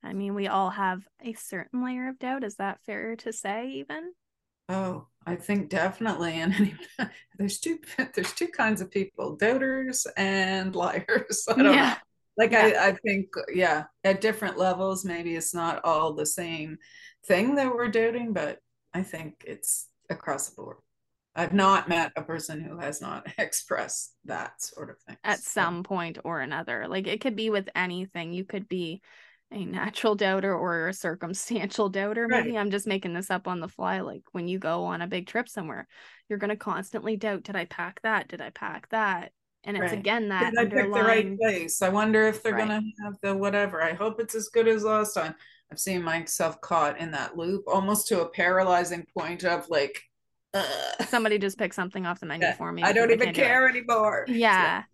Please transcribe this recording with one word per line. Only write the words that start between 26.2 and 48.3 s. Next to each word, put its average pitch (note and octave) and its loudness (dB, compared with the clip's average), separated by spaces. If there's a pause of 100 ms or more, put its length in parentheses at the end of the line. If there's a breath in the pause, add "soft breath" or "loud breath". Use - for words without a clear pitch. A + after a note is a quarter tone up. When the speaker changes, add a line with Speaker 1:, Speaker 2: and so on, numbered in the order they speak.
Speaker 1:
or E3 -4
another. C3 -6
Like, F#3+ -4
it G#3 -4
could B3+ -2
be A3 -2
with G3+ 0
anything. F3+ -4
You F#3 -6
could G3 -8
be F3+ -6 (500 soft breath)
a G3+ -8
natural G#3 0
doubter G3 2
or E3+ -2
a F#3+ -6
circumstantial F#3+ -2
doubter. G#3 -2
Maybe A#3 2
Speaker 2:
Right. A3+ -2
Speaker 1:
I'm G#3 0
just G3+ -2
making F#3+ -2
this F3+ -4
up F#3 -2
on F3+ -4
the E3 -8
fly. F#3 -4
Like, - -10
when F3 -6
you F#3 -2
go F3 -2
on F3+ -4
a G3 -4
big F#3+ -4
trip A#3 -4
somewhere, D#3+ -8 (420 loud breath)
you're G#3 -4
gonna G#3 0
constantly G#3 -4
doubt, G3 -4
"Did G3 -8
I F3 -2
pack F3 -10
that? A3 0
Did F3 -12
I B2 -10
pack - -10
that?" G3 0 (320)
And G3+ -4
it's F3+ 0
Speaker 2:
Right. G#3 -4
Speaker 1:
again G#3 0
that F#3 2
Speaker 2:
Did A3+ 2
I A#3+ 6
pick G3 -2
the A#3+ 4 (260)
right A3 4
Speaker 1:
underlying G3 -4
Speaker 2:
place? F#3+ 0
I F#3+ 4
wonder G#3+ 4
if G#3+ -2
they're A3 0
Speaker 1:
Right. A3+ 2
Speaker 2:
gonna G#3+ 0 (220)
have G#3 -8
the G3 0
whatever. G3 0
I E3 2
hope A3 -2
it's A3 -4
as G#3+ -4
good A3+ 4
as A3 4
last G#3+ 2
time. D#3+ -2 (380 loud breath)
I've D3+ -16
seen F3+ 0
myself E3 -2
caught D#3 2
in E3 -6
that C#3 -4
loop, F#3 -2
almost G3 2
to F#3+ 4
a E3 0
paralyzing F3+ 2 (120)